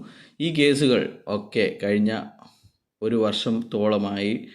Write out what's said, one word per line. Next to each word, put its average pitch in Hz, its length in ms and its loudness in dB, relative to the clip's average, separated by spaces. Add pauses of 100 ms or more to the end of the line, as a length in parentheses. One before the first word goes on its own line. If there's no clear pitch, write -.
(400)
ഈ 165 140 -2
കേസുകൾ 143 480 4 (260)
ഒക്കെ 104 380 -2 (180)
കഴിഞ്ഞ 104 280 2 (920)
ഒരു 113 140 0
വർഷത്തോളമായി 104 1200 0 (220)